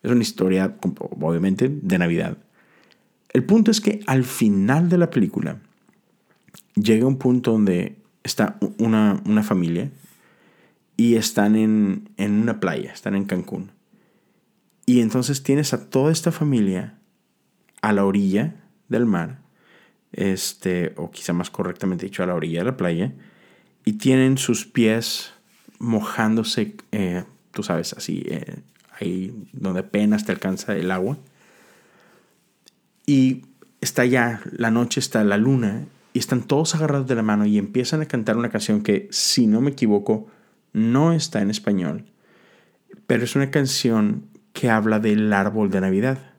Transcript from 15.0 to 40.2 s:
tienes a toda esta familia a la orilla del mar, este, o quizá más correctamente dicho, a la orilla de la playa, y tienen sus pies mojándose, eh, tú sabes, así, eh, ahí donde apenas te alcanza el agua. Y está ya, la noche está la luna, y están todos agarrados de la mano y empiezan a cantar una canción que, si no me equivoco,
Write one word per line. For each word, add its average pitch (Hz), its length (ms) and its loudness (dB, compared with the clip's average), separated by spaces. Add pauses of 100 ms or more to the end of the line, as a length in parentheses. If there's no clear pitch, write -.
tienes 143 320 0
a - 160 -6
toda 139 220 2
esta 160 200 0
familia 113 680 0 (840)
a 110 120 2
la 98 120 2
orilla 101 500 0 (340)
del 120 160 0
mar, 90 360 -2 (680)
este, 95 840 -4
o 85 120 -10
quizá - 240 -8
más 87 160 -4
correctamente 90 560 -6
dicho, 98 160 -8
a 90 60 -2
la 90 80 -2
orilla 82 240 -4
de 90 60 -2
la 131 120 -4
playa, 90 360 -2 (720)
y 110 80 0
tienen 131 440 2
sus 117 280 -2
pies - 680 -2 (460)
mojándose, 110 960 -2 (160)
eh, 90 320 -2 (280)
tú - 120 -8
sabes, 85 300 -4
así, - 340 -8
eh, - 320 -10 (400)
ahí 95 520 -6
donde 92 280 -4
apenas 104 460 2
te 101 60 -4
alcanza 95 460 -4
el 92 140 -2
agua. 95 260 -4 (1900)
Y 131 380 2 (360)
está - 240 0
ya, 120 360 0 (100)
la 113 180 -2
noche 120 300 0
está 110 240 0
la 101 140 2
luna, 120 500 0 (260)
y 127 60 -2
están 123 240 -2
todos 156 320 0
agarrados 143 320 0
de 131 80 0
la 113 80 0
mano 104 240 2
y 104 100 4
empiezan 123 440 -2
a 156 40 -4
cantar 117 320 -2
una 120 120 -2
canción 107 340 -2
que, 101 260 0
si - 380 0
no 107 140 4
me 139 100 0
equivoco, 107 560 0 (460)